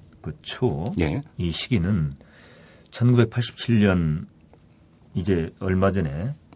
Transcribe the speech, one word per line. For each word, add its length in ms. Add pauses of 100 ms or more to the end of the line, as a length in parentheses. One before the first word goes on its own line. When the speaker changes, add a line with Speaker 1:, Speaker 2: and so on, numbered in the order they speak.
(220)
Speaker 1:
그 100 (100)
초 560
Speaker 2:
예. 220 (160)
Speaker 1:
이 160
시기는 600 (760)
천구백팔십칠 880
년 460 (880)
이제 360 (100)
얼마 320
전에 420 (220)